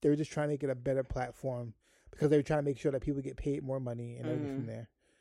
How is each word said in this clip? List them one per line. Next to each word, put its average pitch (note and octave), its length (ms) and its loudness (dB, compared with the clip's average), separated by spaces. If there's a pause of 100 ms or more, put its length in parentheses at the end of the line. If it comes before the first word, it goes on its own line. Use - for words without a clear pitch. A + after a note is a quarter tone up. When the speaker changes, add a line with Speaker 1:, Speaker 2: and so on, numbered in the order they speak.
Speaker 1:
They D#3 80 6
were D3 80 8
just D3 160 -2
trying D3+ 160 0
to D3 80 2
get C#3 140 0
a C3 40 0
better C3 300 0
platform B2 720 -4 (360)
because D3 200 2
they D3+ 80 8
were C#3+ 40 6
trying D3+ 180 2
to C#3+ 40 -2
make C#3+ 140 0
sure D3+ 140 2
that C3+ 100 -2
people C#3 180 0
get C3 160 -8
paid D3 260 -2
more C3+ 160 -4
money A#2+ 380 -6
and B2+ 100 -6
everything D3+ 200 -2
Speaker 2:
Mm-hmm. C3+ 100 -4
Speaker 1:
from B2+ 100 -4
there. A2+ 220 -8 (320)